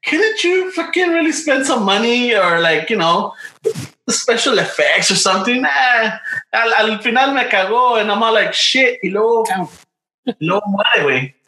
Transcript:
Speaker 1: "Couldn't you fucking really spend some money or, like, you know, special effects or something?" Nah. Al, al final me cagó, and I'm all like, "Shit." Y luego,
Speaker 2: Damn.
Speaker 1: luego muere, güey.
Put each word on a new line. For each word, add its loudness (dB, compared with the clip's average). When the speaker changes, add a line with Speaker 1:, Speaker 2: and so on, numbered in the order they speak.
Speaker 1:
"Couldn't 0
you 0
fucking -2
really 2
spend -2
some 0
money 2
or, 2
like, 0
you 0
know, 0
special 0
effects 0
or 0
something?" 0
Nah. 0
Al, 0
al 0
final 0
me 0
cagó, 2
and 0
I'm 0
all 2
like, 2
"Shit." 0
Y -4
luego, 2
Speaker 2:
Damn. -2
Speaker 1:
luego 0
muere, 0
güey. -2